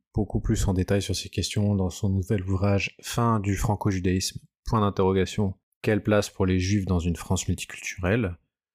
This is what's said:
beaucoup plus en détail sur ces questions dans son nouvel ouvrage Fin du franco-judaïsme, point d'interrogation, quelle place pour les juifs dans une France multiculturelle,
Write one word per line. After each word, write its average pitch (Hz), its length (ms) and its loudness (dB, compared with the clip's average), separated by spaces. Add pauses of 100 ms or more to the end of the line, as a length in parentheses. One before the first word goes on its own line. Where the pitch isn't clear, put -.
(140)
beaucoup 107 280 -2
plus - 260 0
en 98 60 2
détail 95 280 2
sur 95 140 -2
ces - 140 -8
questions 104 440 0
dans 92 160 0
son 101 200 -2
nouvel 95 340 0
ouvrage 98 580 0
Fin 117 380 0
du 98 160 0
franco-judaïsme, 95 840 0 (240)
point 110 160 0
d'interrogation, 95 720 2 (280)
quelle 104 220 2
place 104 260 2
pour - 160 -2
les 92 140 4
juifs 95 260 0
dans 92 140 2
une 85 160 0
France - 320 -4
multiculturelle, 92 880 -4 (380)